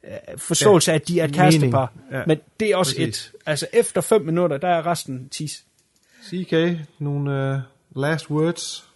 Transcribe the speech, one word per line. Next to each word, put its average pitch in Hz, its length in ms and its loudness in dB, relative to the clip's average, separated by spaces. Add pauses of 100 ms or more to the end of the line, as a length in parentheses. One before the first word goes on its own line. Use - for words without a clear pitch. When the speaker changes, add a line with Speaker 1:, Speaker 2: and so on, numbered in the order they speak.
Speaker 1:
øh, - 80 -16 (260)
forståelse 175 540 4
Speaker 2:
Ja. 160 60 2
Speaker 1:
af, - 20 2
at - 80 -8
de 175 120 0
er 165 40 2
et 147 80 0
Speaker 2:
Mening. 180 200 6
Speaker 1:
kærestepar. 135 420 2 (180)
Speaker 2:
Ja. 131 160 -6
Speaker 1:
Men 156 100 2 (220)
det 214 120 0
er 185 40 4
også 175 200 0
Speaker 2:
Præcis. 139 380 -4
Speaker 1:
et. - 120 -20
Altså, 156 280 -4
efter 220 280 2
fem 220 200 4
minutter, 160 360 0
der 180 100 -2
er 165 200 2
resten 139 420 -6
tis. - 340 -12 (600)
Speaker 2:
C 180 260 -8
K, 165 300 2 (220)
nogle, 139 520 -2
øh, 135 60 -2 (440)
last 151 280 -2
words 160 640 -4